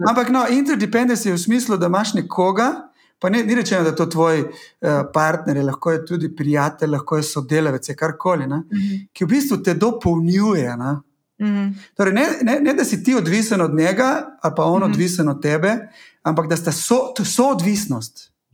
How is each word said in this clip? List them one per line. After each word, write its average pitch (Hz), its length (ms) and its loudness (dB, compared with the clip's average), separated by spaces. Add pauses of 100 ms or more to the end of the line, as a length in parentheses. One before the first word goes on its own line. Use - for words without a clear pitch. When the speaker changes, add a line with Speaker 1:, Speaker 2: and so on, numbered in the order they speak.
Speaker 1:
Ampak 233 240 2
no, 247 200 2
interdependence 240 760 0
je 196 80 0
v 170 60 0
smislu, 220 380 0
da 175 100 0
imaš 196 260 0
nekoga, 190 800 0 (280)
pa 185 100 -2
ne, 226 120 2
ni 220 140 2
rečeno, 196 280 0
da 160 60 4
je 151 80 -2
to 160 100 2
tvoj, 165 320 2
eh, - 680 -2
partner, 156 480 0
je 139 60 0
lahko 139 280 -2
je 160 120 0
tudi 160 260 -4
prijatelj, 147 600 -2
lahko 147 260 -2
je 151 60 0
sodelavec, 147 680 -2
je 147 80 -6
karkoli, 160 500 -2
ne, 139 120 -2
Speaker 2:
Mhm. 196 500 -4
Speaker 1:
ki - 160 -4
v 165 40 -2
bistvu 262 300 2
te 180 160 0
dopolnjuje, 175 1000 0
ne. 139 240 -4 (380)
Speaker 2:
Mhm. 202 300 -2 (220)
Speaker 1:
Torej, 196 220 0
ne, 247 140 2 (140)
ne, 254 200 0
ne, 294 120 2
da 294 120 2
si - 140 -2
ti 254 140 2
odvisen 208 480 0
od 151 140 0
njega 190 340 2 (300)
ali 151 160 -4
pa 160 100 0
on 170 140 2
Speaker 2:
Mhm. 202 120 2
Speaker 1:
odvisen 156 380 0
od 143 140 -4
tebe, 175 460 0 (320)
ampak 160 260 0
da 165 100 0
sta 170 160 -2
so-, 254 400 0
to 208 120 -4
soodvisnost. 202 1040 0 (240)